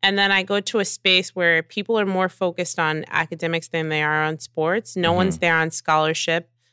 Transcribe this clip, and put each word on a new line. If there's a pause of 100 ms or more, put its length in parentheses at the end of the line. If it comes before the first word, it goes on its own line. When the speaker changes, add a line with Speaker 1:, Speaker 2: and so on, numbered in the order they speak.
Speaker 1:
And
then
I
go
to
a
space
where
people
are
more
focused
on
academics
than
they
are
on
sports.
No
Speaker 2:
Mm-hmm.
Speaker 1:
one's
there
on
scholarship. (240)